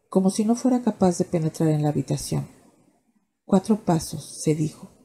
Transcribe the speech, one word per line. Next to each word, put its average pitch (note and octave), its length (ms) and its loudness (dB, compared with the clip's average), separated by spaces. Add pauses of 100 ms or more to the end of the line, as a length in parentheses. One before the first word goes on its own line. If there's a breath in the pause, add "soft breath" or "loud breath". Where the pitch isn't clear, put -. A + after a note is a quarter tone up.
como F#3+ 220 2
si G#3+ 140 -2
no A#3 120 2
fuera B3 260 0
capaz G3 360 2
de F3 60 0
penetrar D#3+ 440 0
en D3+ 160 0
la D3 60 2
habitación. C#3+ 580 -4 (960)
«Cuatro G#3 400 0
pasos», - 580 -4
se D3+ 140 2
dijo, D#3 340 -6 (140)